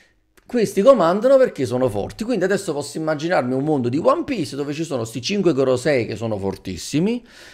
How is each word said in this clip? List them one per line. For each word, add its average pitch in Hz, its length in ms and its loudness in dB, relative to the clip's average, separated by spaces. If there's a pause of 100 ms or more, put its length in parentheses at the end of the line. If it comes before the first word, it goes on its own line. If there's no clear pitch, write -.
(440)
Questi 226 380 0
comandano 240 560 6
perché 233 260 0
sono 123 240 0
forti, 104 360 -6
quindi 208 200 -2
adesso 185 300 -2
posso 143 240 -8
immaginarmi 156 560 -2
un 135 100 0
mondo 143 240 0
di 127 140 -2
One 277 220 2
Piece 180 300 -6
dove 143 200 -6
ci 160 100 -6
sono 131 200 -6
sti 120 180 -10
cinque 185 320 0
Gorosei 131 500 2
che 104 120 -8
sono 110 200 -4
fortissimi, 139 880 -4 (300)